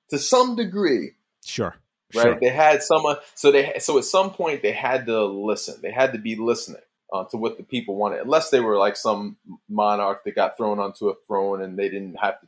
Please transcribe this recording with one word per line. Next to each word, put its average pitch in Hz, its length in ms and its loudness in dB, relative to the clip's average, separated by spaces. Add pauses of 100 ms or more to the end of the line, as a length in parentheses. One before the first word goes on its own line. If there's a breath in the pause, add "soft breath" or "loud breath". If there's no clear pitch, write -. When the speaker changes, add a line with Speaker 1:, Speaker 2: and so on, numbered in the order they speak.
Speaker 1:
to 147 80 -4
some 247 380 2
degree. 180 560 0 (340)
Speaker 2:
Sure. 98 300 -6 (380)
Speaker 1:
Right. 113 100 2
Speaker 2:
Sure. 117 160 4
Speaker 1:
They 123 100 4
had 151 340 4
some, 156 220 2
uh, 147 100 2 (200 loud breath)
so 143 160 6
they, 143 280 4
so 147 180 0
at 120 80 4
some 190 260 2
point 160 300 -4
they 104 100 0
had 123 360 -2
to 110 180 0
listen. 101 560 -6
They 98 100 -8
had 127 220 2
to 110 60 -10
be 110 160 -6
listening, 113 460 -4 (300)
uh, 95 200 -6
to 120 60 -6
what 110 200 -4
the - 60 -18
people 117 320 -8
wanted, 101 260 -2
unless 156 280 0
they 131 120 4
were, 107 160 2
like, 101 180 2
some 104 420 -4 (320)
monarch 104 560 0
that 101 100 -8
got 98 220 0
thrown 104 220 -2
onto 101 300 -4
a 92 60 -2 (120)
throne 98 340 -2
and 92 160 -10
they 98 120 -2
didn't 95 320 -10
have 98 200 -2
to - 60 -20